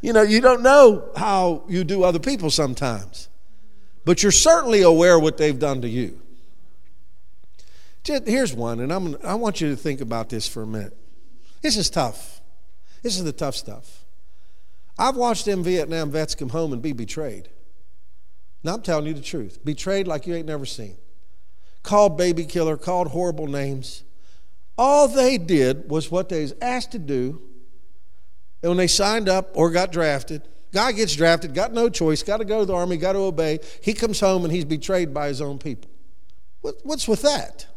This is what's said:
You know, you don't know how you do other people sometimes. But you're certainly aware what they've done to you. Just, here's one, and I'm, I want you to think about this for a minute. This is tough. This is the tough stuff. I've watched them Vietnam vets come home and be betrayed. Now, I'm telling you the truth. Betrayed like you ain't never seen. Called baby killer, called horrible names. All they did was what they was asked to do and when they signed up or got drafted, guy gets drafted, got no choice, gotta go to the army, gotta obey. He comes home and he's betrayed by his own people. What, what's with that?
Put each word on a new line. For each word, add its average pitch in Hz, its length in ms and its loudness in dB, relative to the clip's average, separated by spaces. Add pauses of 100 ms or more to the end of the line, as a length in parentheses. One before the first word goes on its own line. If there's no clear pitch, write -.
You 233 120 -2
know, 220 100 8
you 214 180 6
don't 247 220 6
know 254 540 10
how 185 520 2
you 180 160 0
do 185 180 2
other 175 160 4
people 185 320 -2
sometimes. 123 800 -4 (760)
But 170 180 2
you're 202 100 6
certainly 269 500 6
aware 170 360 10
what 156 180 4
they've 151 220 2
done 139 240 0
to 120 60 -4
you. 113 320 -4 (1800)
Just, 285 220 -2
here's 226 260 2
one, 117 280 -4
and 135 120 -2
I'm, 175 300 -2
I 185 120 -2
want 220 260 -2
you 156 80 0
to 139 80 0
think 139 240 -4
about 113 280 -4
this 110 200 -4
for 113 140 -6
a 107 40 -6
minute. 110 300 -6 (640)
This 302 160 0
is 196 140 -2
tough. - 500 -2 (640)
This 220 140 -2
is 185 80 -4
the 151 80 -4
tough 143 220 -4
stuff. - 500 -8 (920)
I've 269 180 2
watched 240 280 0
them 196 180 0
Vietnam 160 480 0
vets 156 240 -2
come 135 140 -4
home 156 240 -2
and 120 100 -4
be 151 100 -4
betrayed. 113 560 -6 (1160)
Now, 165 100 -2
I'm 226 80 -6
telling 151 240 0
you 156 80 -4
the 139 60 -6
truth. 113 440 -6
Betrayed 185 440 -2
like 151 180 -4
you 175 80 -4
ain't 165 120 -6
never 147 200 -4
seen. 104 300 -8 (840)
Called 208 340 6
baby 175 280 2
killer, 160 320 0
called 180 320 0
horrible 165 380 -2
names. 139 580 -4 (720)
All 285 280 6
they 254 300 4
did 151 540 2
was 156 200 -2
what 180 180 0
they 160 140 -2
was 139 200 -4
asked 247 300 -2
to 240 60 -6
do 139 440 -2 (1200)
and 170 80 2
when 180 80 4
they 185 80 4
signed 208 420 2
up 190 260 2
or 165 160 6
got 175 200 2
drafted, 156 520 0 (300)
guy 233 200 2
gets 196 240 0
drafted, 165 360 4
got 208 200 0
no 233 160 2
choice, 156 340 0
gotta 214 220 -2
go 214 160 0
to 208 40 4
the 185 100 0
army, 175 220 0
gotta 185 220 0
obey. 160 400 0 (240)
He - 100 0
comes 214 280 -2
home 190 240 4
and 156 80 0
he's 175 120 0
betrayed 156 480 -2
by 147 160 -2
his 135 120 -4
own 143 180 -4
people. 127 320 -6 (680)
What, - 240 -6
what's 277 240 -4
with 220 140 2
that? - 440 -2 (100)